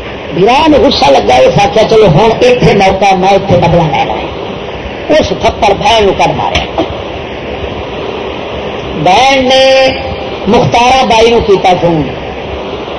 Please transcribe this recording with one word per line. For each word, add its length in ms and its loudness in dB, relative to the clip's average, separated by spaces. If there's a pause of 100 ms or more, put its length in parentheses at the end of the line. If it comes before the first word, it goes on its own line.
(420)
غصہ 680 2
لگا، 240 2
اس 320 4
آخیا، 220 2
"چلو 180 4
ہوں 240 4
اتنے 420 2
موقع، 420 2
میں 140 2
اتنے 300 2
بدلا 240 2
لے 220 -2
لوں۔" 1120 -6
اس 100 0
تھپڑ 440 0
بہن 340 2
نو 120 2
کر 180 2
ماریا۔ 460 -4 (2250)
بہن 400 2
نے 420 4 (600)
مختارا 580 2
بائی 260 4
نو 100 2
کیتا 280 2 (120)
فون۔ 220 0 (960)